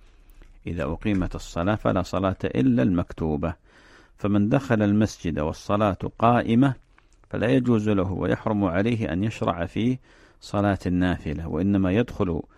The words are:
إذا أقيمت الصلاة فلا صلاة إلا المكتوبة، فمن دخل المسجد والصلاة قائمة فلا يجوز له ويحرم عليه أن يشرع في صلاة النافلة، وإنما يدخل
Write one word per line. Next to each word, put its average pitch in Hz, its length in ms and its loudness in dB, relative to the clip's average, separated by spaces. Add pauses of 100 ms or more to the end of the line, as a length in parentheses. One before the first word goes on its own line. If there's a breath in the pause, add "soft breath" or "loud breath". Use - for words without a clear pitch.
(680 soft breath)
إذا 85 160 -6
أقيمت 87 520 -2
الصلاة 92 400 -4
فلا 107 260 0
صلاة 95 420 -2
إلا 127 400 2
المكتوبة، 85 680 -2 (680 soft breath)
فمن 101 300 0
دخل 123 320 2
المسجد 101 580 0
والصلاة 95 580 -2 (220)
قائمة 120 540 4 (560)
فلا 101 180 -2
يجوز 120 420 2
له 98 220 2
ويحرم 101 540 0
عليه 101 480 0
أن 92 100 -2
يشرع 107 420 -2
في 120 320 -2 (440 soft breath)
صلاة 101 440 0
النافلة، 87 640 -2
وإنما 95 440 2
يدخل 98 500 0 (160 soft breath)